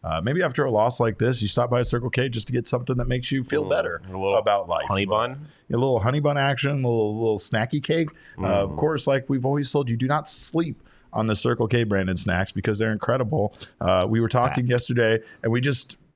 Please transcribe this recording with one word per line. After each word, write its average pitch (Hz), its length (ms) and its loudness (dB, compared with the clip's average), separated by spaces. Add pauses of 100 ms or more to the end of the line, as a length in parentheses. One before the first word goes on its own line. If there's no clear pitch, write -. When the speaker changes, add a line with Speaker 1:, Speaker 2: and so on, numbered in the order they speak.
Speaker 1:
Uh, 80 200 -2
maybe 147 180 0
after 143 240 0
a 127 60 0
loss 110 280 2
like 113 200 0
this, 123 240 0
you 104 40 0
stop 117 220 0
by 120 120 2
a 120 40 0
Circle 120 240 -2
K 127 200 -2
just 117 180 -6
to 113 60 -4
get 113 140 -2
something 123 300 -2
that 120 100 -2
makes 123 240 -2
you 135 120 0
feel 131 220 -2
Speaker 2:
Mm, 95 40 -8
Speaker 1:
better 135 380 0
Speaker 2:
a 95 40 -12
little 95 260 2
Speaker 1:
about 101 300 2
life. 80 200 -2
Speaker 2:
honey 98 180 0
Speaker 1:
Uh, 92 40 -6
Speaker 2:
bun? 127 380 -2 (240)
Speaker 1:
a 117 60 0
little 127 220 2
honey 131 200 0
bun 143 180 0
action, 139 340 0 (120)
a 123 40 2
little, 107 320 0
little 110 180 2
snacky 123 460 -2
cake. 160 260 0 (320)
Uh, 95 60 -2
of 98 240 2
Speaker 2:
Mm. 151 60 -6
Speaker 1:
course, 151 280 0
like 135 240 0
we've 131 160 0
always 139 260 0
told 139 160 0
you, 117 100 0
do 127 100 0
not 147 200 0
sleep - 540 -4 (320)
on 110 140 0
the 110 80 2
Circle 120 320 0
K 120 160 2
branded 95 340 0
snacks 90 340 0
because 104 280 -2
they're 110 140 0
incredible. 113 600 -2 (260)
Uh, 92 300 4
we 110 100 2
were 113 100 2
talking 123 340 2
Speaker 2:
Fact. 123 80 0
Speaker 1:
yesterday, 120 480 2 (240)
and 113 80 0
we 123 100 2
just 135 360 -4 (180)